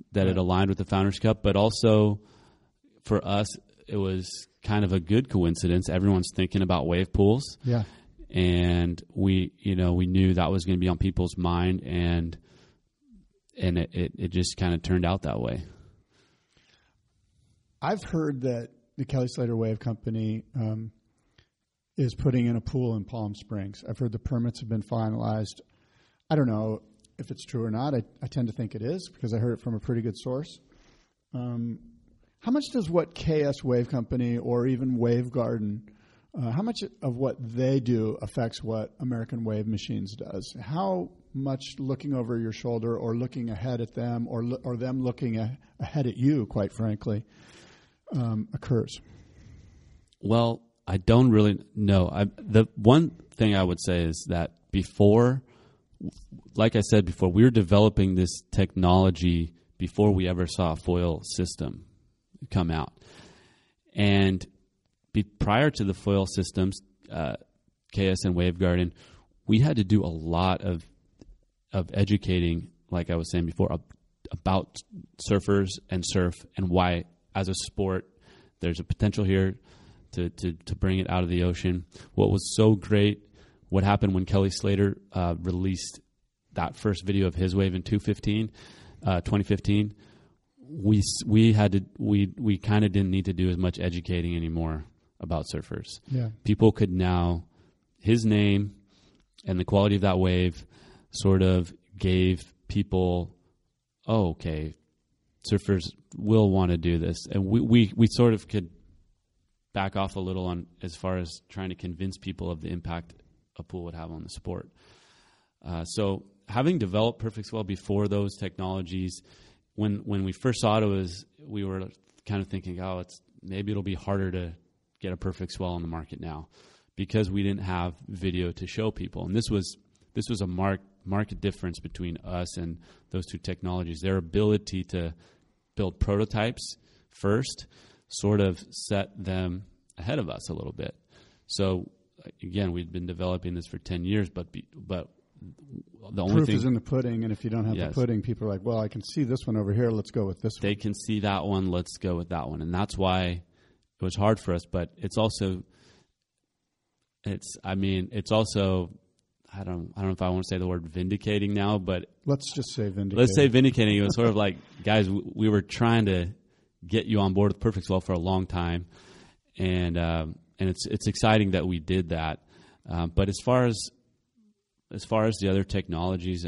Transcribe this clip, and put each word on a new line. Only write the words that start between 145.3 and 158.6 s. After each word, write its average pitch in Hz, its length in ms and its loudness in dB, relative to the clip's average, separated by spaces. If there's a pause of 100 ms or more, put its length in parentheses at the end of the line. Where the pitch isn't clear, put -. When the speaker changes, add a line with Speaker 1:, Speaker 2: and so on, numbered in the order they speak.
Speaker 1:
the 98 100 -4
only 98 120 2
Speaker 2:
Proof 156 140 6
Speaker 1:
thing 107 80 4
Speaker 2:
is 117 80 0
in 127 100 2
the 113 80 0
pudding, 123 420 -2
and 110 80 -4
if - 120 -6
you 113 60 -4
don't 113 140 -2
have 110 120 -2
Speaker 1:
Yes. 85 120 -2
Speaker 2:
the 76 60 -8
pudding, 117 260 0
people 110 260 -6
are 104 40 -2
like, 95 120 -6
"Well, 113 160 -2
I 107 100 -2
can 104 140 -10
see - 220 -4
this 127 220 -4
one 113 100 -2
over 101 160 0
here. 117 180 2
Let's 107 200 -4
go 104 160 -2
with 92 140 -6
this 110 200 -4
Speaker 1:
They 101 100 0
Speaker 2:
one." 104 60 -2
Speaker 1:
can 104 180 -4
see 104 260 -4
that 98 260 0
one. 95 240 0
Let's 87 260 -4
go 90 200 -2
with 85 120 -6
that 76 220 -6
one. 78 100 -8
And 85 140 -4
that's 98 240 -4
why 92 240 2 (800)
it - 40 -4
was 90 120 -4
hard 104 220 4
for - 140 -4
us. 87 180 -4
But 87 260 -4
it's - 200 -8
also, 98 460 0 (1600)
it's, - 400 -8
I 95 100 -4
mean, 95 380 0
it's 104 200 -4
also, 98 580 0 (640)